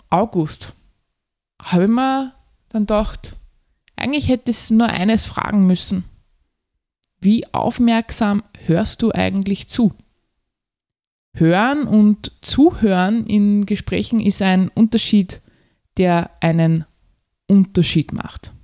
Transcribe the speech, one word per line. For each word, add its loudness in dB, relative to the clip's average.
August -4
habe 0
ich 2
mir -2
dann -2
gedacht, -4
eigentlich -2
hätte -2
ich -6
nur 4
eines 0
fragen 0
müssen. -2
Wie 0
aufmerksam -2
hörst -2
du 0
eigentlich -4
zu? 0
Hören 2
und 2
Zuhören 2
in 2
Gesprächen -4
ist 0
ein 2
Unterschied, 0
der 2
einen 2
Unterschied 2
macht. -12